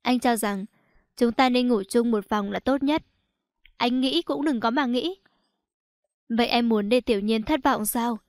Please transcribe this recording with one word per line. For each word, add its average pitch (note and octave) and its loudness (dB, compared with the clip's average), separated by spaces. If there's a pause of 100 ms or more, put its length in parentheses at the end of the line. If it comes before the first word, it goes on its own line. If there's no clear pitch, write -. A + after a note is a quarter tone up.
"Anh B3 0
cho A#3+ 2
rằng G3+ -4 (520)
chúng A#3 2
ta C4 2
nên B3 2
ngủ A3+ 2
chung A#3+ 2
một G#3 -2
phòng G3+ -2
là G3 -4
tốt C4+ 0
nhất. D4 0 (760)
Anh B3 0
nghĩ C4+ 0
cũng C#4+ -4
đừng C#4 0
có A3+ -2
mà C#4 0
nghĩ." B3+ -2 (1120)
"Vậy A#3 2
em A#3 0
muốn G#3 0
để A#3+ 4
Tiểu A3+ 0
Nhiên A3 0
thất D4+ 0
vọng A#3+ 0
sao?" A#3 -4